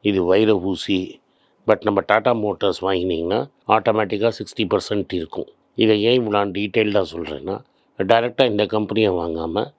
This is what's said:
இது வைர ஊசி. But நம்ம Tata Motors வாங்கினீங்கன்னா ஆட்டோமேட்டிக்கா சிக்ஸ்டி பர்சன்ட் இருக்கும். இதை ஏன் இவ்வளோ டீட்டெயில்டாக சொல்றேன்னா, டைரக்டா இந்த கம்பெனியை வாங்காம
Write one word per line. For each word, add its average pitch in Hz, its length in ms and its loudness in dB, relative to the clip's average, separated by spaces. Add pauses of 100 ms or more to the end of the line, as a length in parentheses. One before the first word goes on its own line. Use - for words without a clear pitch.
இது 98 200 2
வைர 101 260 4 (200)
ஊசி. 95 280 -4 (680)
But 110 200 4
நம்ம 101 140 2 (120)
Tata 110 200 2 (100)
Motors 101 380 -2
வாங்கினீங்கன்னா 92 600 -2 (280)
ஆட்டோமேட்டிக்கா 107 680 2
சிக்ஸ்டி 110 340 -6
பர்சன்ட் 101 460 -2
இருக்கும். 82 300 -8 (260)
இதை 110 280 4
ஏன் 120 180 4
இவ்வளோ 104 220 0 (160)
டீட்டெயில்டாக 104 540 0
சொல்றேன்னா, 80 440 -8 (420)
டைரக்டா 117 540 2
இந்த 104 140 0
கம்பெனியை 107 440 0
வாங்காம 85 540 -4 (140)